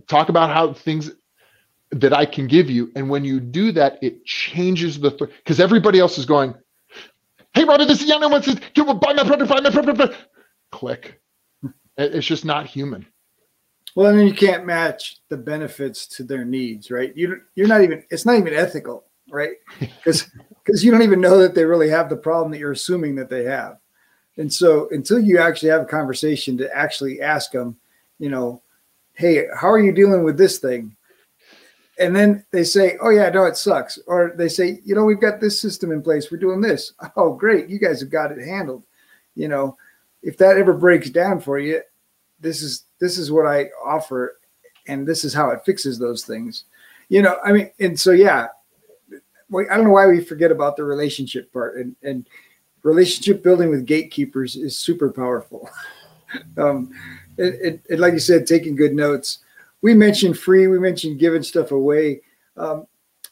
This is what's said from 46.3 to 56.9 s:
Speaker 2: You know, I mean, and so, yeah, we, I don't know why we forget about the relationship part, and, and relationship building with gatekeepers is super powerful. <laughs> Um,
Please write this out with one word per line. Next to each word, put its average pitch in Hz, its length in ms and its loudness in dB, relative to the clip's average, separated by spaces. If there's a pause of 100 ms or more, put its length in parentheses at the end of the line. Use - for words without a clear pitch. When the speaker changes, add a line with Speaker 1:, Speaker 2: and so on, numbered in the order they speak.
Speaker 2:
You 196 120 4
know, 185 220 2
I 202 80 0
mean, 202 280 2
and 175 200 -2
so, 185 120 2
yeah, 175 360 6 (1000)
we, 190 200 -4
I 190 60 -2
don't 220 100 4
know 208 60 6
why 196 160 8
we 175 140 6
forget 160 300 0
about 143 240 -2
the 151 80 -8
relationship 139 720 -6
part, 117 240 -8
and, 123 260 -12
and 135 240 -10 (540)
relationship 180 600 2
building 175 260 4
with 131 160 -2
gatekeepers 139 720 -4
is 139 220 -10
super 170 340 -4
powerful. 123 600 -8
<laughs> - 60 -20 (800)
Um, 143 320 -2 (480)